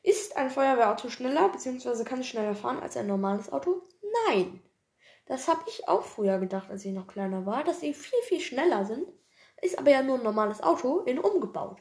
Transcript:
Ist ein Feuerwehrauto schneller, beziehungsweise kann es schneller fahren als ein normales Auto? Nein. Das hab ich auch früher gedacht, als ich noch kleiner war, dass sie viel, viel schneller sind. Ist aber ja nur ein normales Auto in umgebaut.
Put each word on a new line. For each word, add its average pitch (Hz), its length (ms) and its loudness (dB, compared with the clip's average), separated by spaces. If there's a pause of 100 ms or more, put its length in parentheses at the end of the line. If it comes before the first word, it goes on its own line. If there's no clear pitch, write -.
Ist - 360 2
ein 269 120 0
Feuerwehrauto 254 600 2
schneller, 285 400 2
beziehungsweise 247 560 -4
kann 254 160 -4
es 254 60 -6
schneller 214 280 -2
fahren 240 240 -4
als - 180 -10
ein 214 100 -4
normales 196 440 -2
Auto? 359 300 -2 (460)
Nein. 190 340 0 (680)
Das 262 200 -4
hab 330 200 2
ich - 200 -10
auch 381 160 4
früher 196 360 0
gedacht, 190 320 -4
als 196 120 -10
ich 196 100 -6
noch 190 140 -8
kleiner 190 380 -6
war, 240 180 -2
dass 330 180 -2
sie 294 120 -2
viel, - 300 -2
viel 339 160 0
schneller 247 460 2
sind. 240 220 -6 (540)
Ist 359 160 0
aber 277 140 8
ja 269 100 8
nur 262 160 0
ein 240 60 -4
normales 214 400 0
Auto 294 380 2
in 262 180 -2
umgebaut. 208 600 -2